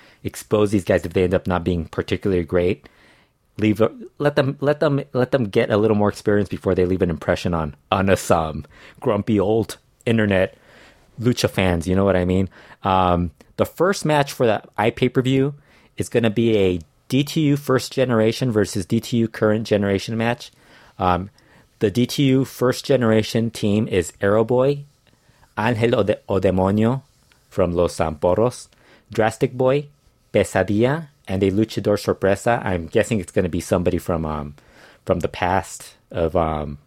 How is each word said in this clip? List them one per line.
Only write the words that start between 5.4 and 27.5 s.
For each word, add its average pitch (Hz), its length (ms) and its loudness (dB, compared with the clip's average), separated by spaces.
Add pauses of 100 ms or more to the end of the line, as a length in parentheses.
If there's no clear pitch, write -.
get 113 200 0
a 113 60 2
little 107 220 2
more 104 100 2
experience 104 400 0
before - 260 -2
they 90 120 2
leave 92 160 0
an 87 80 0
impression 87 440 -2
on, 78 220 -4 (160)
on 98 180 2
us, - 220 2
um, 78 320 -2 (380)
grumpy 104 360 0
old 104 400 0 (280)
internet 104 520 2 (600)
lucha 120 300 0
fans, 90 400 0
you 92 60 2
know 98 100 2
what 95 100 2
I 90 80 2
mean? 92 240 0 (360)
Um, 90 480 2 (260)
the 101 80 2
first - 400 -2
match 147 260 0
for 131 140 -2
the 107 180 0 (140)
iPay-per-view 131 800 0 (420)
is 104 100 -4
gonna 117 220 0
be 113 280 2
a 92 220 2 (300)
D 135 140 0
T 151 180 -2
U 143 160 2
first 131 340 -2
generation 120 600 0
versus 104 340 0
D 113 140 0
T - 180 -4
U 113 100 2
current 110 380 0
generation 101 500 0
match. 117 360 -4 (480)
Um, 92 320 0 (480)
the 110 100 2
D 120 160 0
T - 200 -4
U 131 200 2
first - 400 -2
generation 113 640 2
team 107 380 0
is 90 340 -2
Aero 104 220 2
Boy, 131 400 0 (760)
Angel 117 380 2
Ode-, 104 240 0 (100)
Odemonio 98 720 2 (480)
from 87 240 0